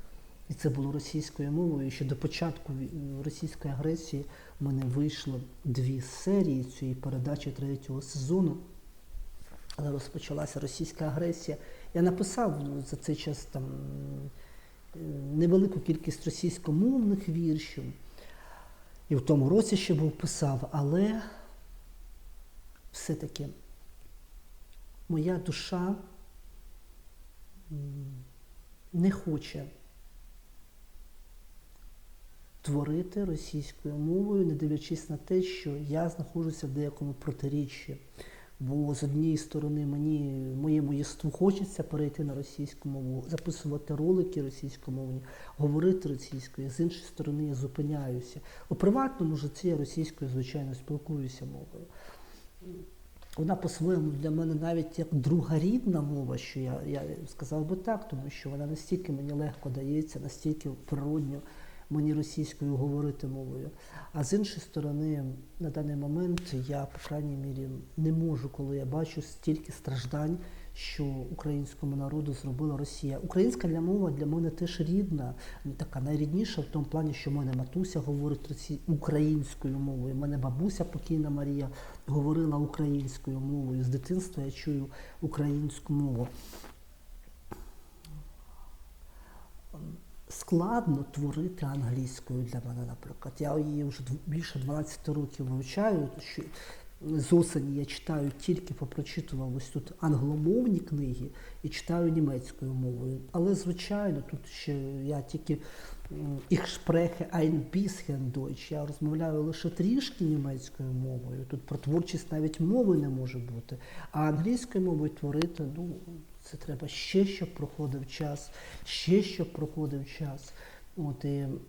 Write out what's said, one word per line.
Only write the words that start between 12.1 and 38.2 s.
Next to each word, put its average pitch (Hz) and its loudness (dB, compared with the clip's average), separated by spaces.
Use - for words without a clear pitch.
ну, 143 -2
за - -4
цей - 0
час 147 -4
там, 131 -4
е, 160 -10
невелику 175 8
кількість - 0
російськомовних 196 4
віршів. 156 0
І 151 6
в 127 6
тому 143 8
році 208 8
ще - 4
був 151 6
писав, 139 0
але 185 4
все-таки - -4
моя 170 2
душа, 180 0
м, 143 -6
не 180 8
хоче 143 -2
творити 151 0
російською 151 -4
мовою, 185 4
не 160 4
дивлячись 151 0
на 151 -2
те, 185 4
що 147 -2
я 151 0
знаходжуся 160 -2
в - -2
деякому 143 -2
протиріччі. 139 -2